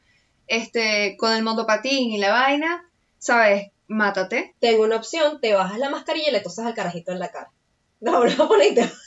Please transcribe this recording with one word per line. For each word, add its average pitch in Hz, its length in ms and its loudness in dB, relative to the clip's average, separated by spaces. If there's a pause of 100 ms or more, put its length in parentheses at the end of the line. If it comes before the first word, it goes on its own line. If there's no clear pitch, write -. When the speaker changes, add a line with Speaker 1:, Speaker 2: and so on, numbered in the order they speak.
(480)
Speaker 1:
este, 214 720 -2
con 226 160 0
el 220 100 -2
motopatín 226 680 -2
y 214 80 -4
la 202 120 2
vaina, 294 580 0 (280)
¿sabes? 214 540 2 (160)
Mátate. 208 720 -4
Speaker 2:
Tengo 220 240 4
una 220 140 2
opción, 302 440 -2
te 214 120 2
bajas 190 260 0
la 277 100 -2
mascarilla 302 400 -4
y - 20 2
le 208 100 0
tosas 226 240 -10
al 233 80 -4
carajito 175 380 -8
en 180 80 -6
la 175 120 -8
cara. - 240 -16
<laughs> - 40 -20 (440)
No, 240 220 2
no, - 240 2
ponete. 392 420 4 (160)